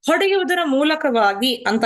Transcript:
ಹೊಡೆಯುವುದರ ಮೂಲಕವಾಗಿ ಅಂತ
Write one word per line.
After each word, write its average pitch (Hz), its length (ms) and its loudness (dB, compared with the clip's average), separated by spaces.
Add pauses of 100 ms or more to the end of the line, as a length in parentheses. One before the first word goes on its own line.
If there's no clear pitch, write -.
ಹೊಡೆಯುವುದರ 370 580 0
ಮೂಲಕವಾಗಿ 262 920 0
ಅಂತ 220 300 -2